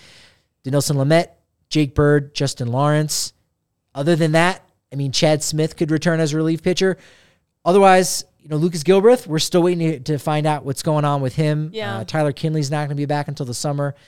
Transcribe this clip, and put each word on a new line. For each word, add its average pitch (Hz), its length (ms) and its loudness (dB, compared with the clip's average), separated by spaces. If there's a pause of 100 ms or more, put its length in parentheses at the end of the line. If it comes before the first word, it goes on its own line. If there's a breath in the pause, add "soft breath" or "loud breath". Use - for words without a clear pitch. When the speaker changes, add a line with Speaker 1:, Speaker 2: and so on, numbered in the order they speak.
(640 soft breath)
Speaker 1:
Dinelson 139 320 0
Lamet, 156 320 2 (420)
Jake 151 240 0
Bird, 147 400 2
Justin 131 340 -4
Lawrence. 147 640 -2 (640)
Other 147 200 0
than 156 180 2
that, 175 300 0 (300)
I 135 40 -8
mean, 139 160 -4
Chad 156 300 2
Smith 156 340 -4
could 160 140 -2
return 160 300 0
as 156 120 0
a 151 40 -2
relief 160 260 -2
pitcher. 185 360 0 (640 soft breath)
Otherwise, 185 600 4 (140)
you - 100 -20
know, 151 80 -4
Lucas 165 280 -2
Gilbreath, 202 420 4
we're 156 120 -2
still 175 240 2
waiting 170 280 0
to, 147 100 -4
to 147 180 -4
find 151 280 -2
out 147 200 -2
what's 139 160 -6
going 151 240 0
on 143 160 0
with 127 120 -4
him. 151 380 0
Speaker 2:
Yeah. 202 260 -6
Speaker 1:
Uh, 185 60 -6
Tyler 156 280 0
Kinley's 156 380 -4
not 151 140 -2
gonna 147 100 -6
be 143 120 -4
back 147 220 -2
until 143 180 -8
the 120 80 -6
summer, 143 400 -4 (120 soft breath)